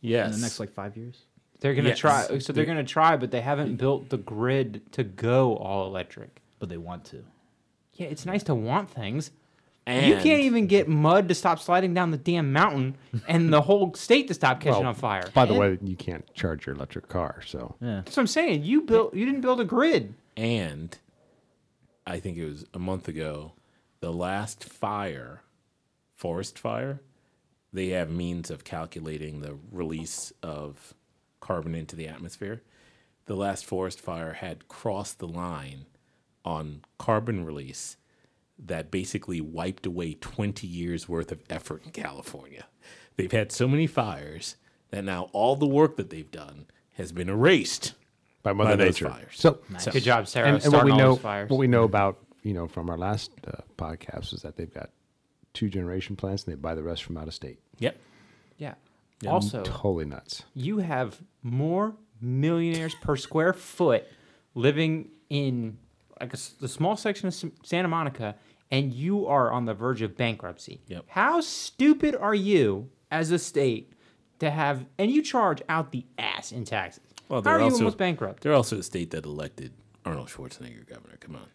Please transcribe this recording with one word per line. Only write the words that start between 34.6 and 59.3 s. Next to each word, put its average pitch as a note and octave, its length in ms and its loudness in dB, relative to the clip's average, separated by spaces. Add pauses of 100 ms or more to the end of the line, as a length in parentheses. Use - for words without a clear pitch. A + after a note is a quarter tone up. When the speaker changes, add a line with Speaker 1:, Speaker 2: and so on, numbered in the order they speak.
Speaker 1:
crossed - 520 -8
the F2+ 100 -10
line D2+ 560 -10 (600)
on D#2 360 -8 (180)
carbon A2 460 0
release C#2+ 520 -12 (600)
that E2 320 -8
basically F#2 500 -4
wiped E2 460 -6
away F2 280 -4
twenty - 520 -6
years' E2+ 420 -6
worth E2 240 -4
of D#2 180 -12
effort - 340 -10
in D#3+ 80 -20
California. - 720 -14 (500)
They've F#2 160 -2
had G#2+ 200 0
so B2 160 2
many D3 180 4
fires D#2+ 720 -4 (340)
that G2 140 -6
now F#2 280 -6
all A#2 240 4
the D3 100 2
work C#3+ 300 4
that F2 140 -6
they've D#2+ 200 -14
done D2+ 360 -18 (280)
has E2 180 -10
been F2 160 -4
erased B2+ 640 4 (480)
Speaker 4:
By G2+ 100 0
Mother G#2 180 4
Speaker 1:
by G2+ 60 6
those F#2+ 240 4
Speaker 4:
Nature. D2 100 -4
Speaker 1:
fires. - 240 -16
Speaker 4:
So, - 240 4 (100)
Speaker 2:
Nice. F2+ 160 -8
Speaker 1:
So A2+ 60 -2
Speaker 3:
Good B2+ 140 0
job, A#2 240 4
Sarah, B2 260 2
Speaker 4:
and, C#3 100 2
and D3 80 6
what B2 120 10
we C#3 60 8
Speaker 3:
starting - 20 8
all C3+ 60 8
Speaker 4:
know, C3 160 10
Speaker 3:
those B2+ 80 -4
fires. G#2 280 -4
Speaker 4:
what C3+ 80 2
we C3+ 80 4
know A#2+ 180 6
about, G2+ 340 4 (240)
you G#2+ 120 -2
know, E2+ 140 -4
from E2+ 200 -6
our E2+ 100 -4
last, G2+ 320 -4 (160)
uh, - 160 -12 (140)
podcast - 560 -10
was - 100 -14
that D2+ 140 -14
they've E2+ 160 -10
got - 180 -14 (640)
two - 160 -4
generation F#2 480 -6
plants F#2+ 280 -6
and F2 80 -8
they D2 80 -8
buy D#2+ 140 -6
the D#2+ 80 -8
rest E2 220 -6
from E2+ 120 -10
out D#2 120 -10
of - 60 -12
state. C2 240 -14 (200)
Speaker 1:
Yep. A#2 200 -4 (600)
Speaker 3:
Yeah. D3 160 -12 (480)
Speaker 1:
Yeah. G#2+ 80 -4